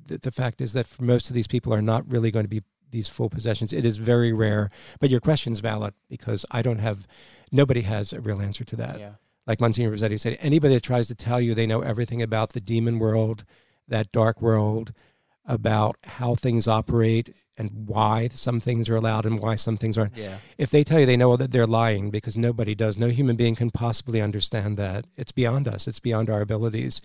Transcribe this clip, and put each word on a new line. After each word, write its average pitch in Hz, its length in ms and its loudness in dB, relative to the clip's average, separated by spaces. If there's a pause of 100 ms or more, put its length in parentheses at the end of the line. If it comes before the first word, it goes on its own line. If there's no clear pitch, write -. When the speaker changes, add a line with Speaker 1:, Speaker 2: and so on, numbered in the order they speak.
Speaker 1:
the, 156 120 -10
the - 120 -6
fact 123 320 -4
is 113 120 -6
that 123 120 0
for - 160 -10
most 120 260 2
of 123 60 -8
these 120 120 0
people 120 280 -2
are 107 80 2
not 113 280 0
really 117 200 2
going 107 140 0
to 101 40 -6
be 107 140 -6 (280)
these 117 200 -6
full 117 200 -4
possessions. 113 440 -4
It 123 120 -2
is 110 120 0
very 117 340 4
rare, 104 360 2 (320)
but 143 100 4
your 123 100 2
question's 120 400 0
valid 107 340 -4 (140)
because 110 420 -6
I 117 120 -2
don't 117 160 0
have, 101 280 -4 (460)
nobody 131 300 4
has 101 320 -4
a - 60 -10
real 107 200 -4
answer 101 240 -6
to 113 120 -10
that. 113 240 -8
Speaker 2:
Yeah. 104 120 -18 (340)
Speaker 1:
Like 113 140 0
Monsignor 117 300 2
Rossetti 107 280 -2
said, 113 220 -4
anybody 147 340 4
that 120 80 2
tries 123 260 0
to 120 60 -10
tell 123 260 -2
you 117 140 0
they 113 120 2
know 110 140 0
everything 117 400 -4
about 110 320 -2
the 120 80 -8
demon 117 380 0
world, 110 460 0 (440)
that 110 240 -2
dark 113 300 2
world, 110 500 2 (540)
about 107 580 2
how 120 300 -4
things 117 340 0
operate 113 680 2 (220)
and 107 140 -6 (160)
why 107 420 2
some 120 320 -2
things 117 280 -2
are 113 80 2
allowed 110 300 0
and 113 140 0
why 110 160 -2
some 110 200 -2
things 110 220 -2
aren't. 107 180 -2
Speaker 2:
Yeah. 101 220 -10 (180)
Speaker 1:
If 147 140 -2
they 147 140 6
tell 160 160 4
you 139 60 8
they 123 100 6
know 123 200 6
that, 131 140 0
they're 123 160 4
lying 110 440 2
because 104 260 -6
nobody 113 380 0
does. 107 220 0
No 117 120 2
human 120 280 2
being 117 180 2
can 120 160 -2
possibly 113 500 -2
understand 104 580 -2
that. 98 280 -4 (100)
It's - 160 -12
beyond 127 360 0
us. 101 200 -6
It's 117 120 -10
beyond 113 300 -2
our 107 100 0
abilities. 110 640 -4